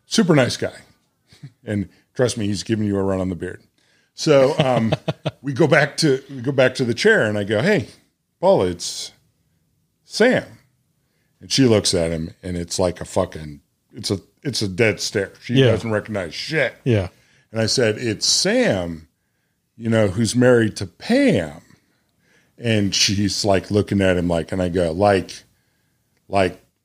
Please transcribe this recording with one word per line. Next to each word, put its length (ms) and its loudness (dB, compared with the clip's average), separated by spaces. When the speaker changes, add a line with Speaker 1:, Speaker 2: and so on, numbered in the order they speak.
Speaker 1:
Super 280 2
nice 240 2
guy. 160 -6
<laughs> 340 -20
And 240 -4
trust 220 0
me, 100 -4
he's 160 -4
giving 240 -2
you 120 0
a 40 -2
run 180 -2
on 100 -2
the 40 -6
beard. 280 -12
So, 460 4
um, 340 2
<laughs> 220 -10
we 140 -8
go 120 4
back 320 2
to, 300 2
we 140 -12
go 100 -4
back 220 4
to 100 -2
the 100 -2
chair, 300 2
and 140 -2
I 60 -2
go, 180 0
"Hey, 240 0
Paula, 260 2
it's 460 -8
Sam." 400 0
And 120 -20
she 140 4
looks 280 2
at 160 0
him, 320 -6
and 140 -8
it's 220 -8
like 220 -2
a 40 -10
fucking, 560 -6
it's 160 -10
a, 100 -2
it's 180 -6
a 80 -2
dead 320 0
stare. 400 -4
She 140 -8
Speaker 2:
Yeah. 160 6
Speaker 1:
doesn't 220 -2
recognize 420 -6
shit. 400 -4
Speaker 2:
Yeah. 240 0
Speaker 1:
And 100 -6
I 40 0
said, 320 0
"It's 280 -4
Sam, 800 -2
you 120 -6
know, 200 2
who's 260 -2
married 440 4
to 80 -8
Pam." 760 -2
And 320 0
she's, 520 -2
like, 260 0
looking 300 2
at 160 2
him 100 -2
like, 240 -2
and 100 -4
I 80 -2
go, 220 0
"Like, 540 0
like 320 -2